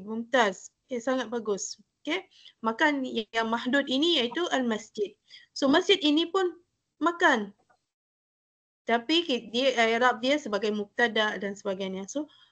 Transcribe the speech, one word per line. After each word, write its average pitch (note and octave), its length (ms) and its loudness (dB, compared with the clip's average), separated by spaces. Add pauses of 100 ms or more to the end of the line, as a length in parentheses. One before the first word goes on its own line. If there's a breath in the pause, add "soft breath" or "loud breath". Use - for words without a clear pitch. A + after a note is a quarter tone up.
Mumtaz. A3+ 640 0 (160)
Okey, A#3+ 160 -8
sangat C4 240 -2
bagus. G#3+ 560 -6 (240)
Okey. F4+ 160 -4 (400 soft breath)
Makan C#4 400 0 (320)
yang A3+ 160 0
mahdud B3 400 0
ini C#4+ 320 2
iaitu E4 320 -2
al-masjid. A3 560 -2 (480 soft breath)
So, C#4 80 2
masjid F#4 400 4
ini E4 240 2
pun F#4 240 0 (480)
makan. D4+ 480 2 (1300)
Tapi A#3+ 400 0
ki-, B3 240 -2
dia, B3 240 2 (240)
i'rab A#3+ 240 2
dia C4 160 2
sebagai G#3+ 360 -4
mubtada G#3+ 680 0
dan G3+ 160 -6
sebagainya. F#3+ 480 -6
So, D4 240 -6 (240 soft breath)